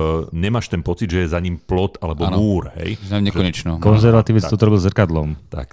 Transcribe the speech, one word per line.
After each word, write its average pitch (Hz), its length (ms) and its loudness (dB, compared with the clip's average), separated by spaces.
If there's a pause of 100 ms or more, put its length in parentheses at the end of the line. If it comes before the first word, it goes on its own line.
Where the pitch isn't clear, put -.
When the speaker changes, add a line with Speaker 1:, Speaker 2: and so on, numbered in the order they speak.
(320)
Speaker 1:
nemáš 101 360 -2
ten 90 120 -4
pocit, 87 300 -4
že 87 100 0
je 90 80 0
za 85 120 -2
ním 87 180 -4
plot 92 420 -4
alebo 80 240 -6
Speaker 2:
Áno. 95 160 0
Speaker 1:
múr, 98 340 0
hej. 98 240 -8
Speaker 2:
Že 98 140 -10
tam 104 140 0
nekonečno. 90 480 -2
Speaker 1:
Že 80 100 -6
Speaker 3:
Konzervatívec 107 580 6
Speaker 1:
tak. 80 100 -2
Speaker 3:
to 107 120 0
robil 107 160 4
zrkadlom. 82 500 0 (180)
Speaker 1:
Tak, - 260 -10